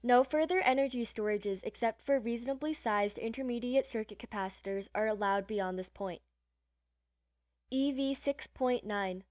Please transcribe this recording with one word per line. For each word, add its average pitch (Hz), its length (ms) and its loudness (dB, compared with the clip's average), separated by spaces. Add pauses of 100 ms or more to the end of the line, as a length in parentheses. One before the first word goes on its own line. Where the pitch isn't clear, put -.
No 247 200 6
further 311 380 2
energy 254 440 2
storages 208 580 -2
except - 400 -2
for 277 160 4
reasonably 247 540 -2
sized 208 460 0
intermediate 247 640 0
circuit 220 320 -6
capacitors 196 800 -6
are 214 100 2
allowed 202 400 0
beyond 185 320 -2
this 185 120 -8
point. 185 320 -8 (1500)
E 269 220 0
V 269 240 -2
six - 320 -4
point 247 360 -2
nine. 196 480 -4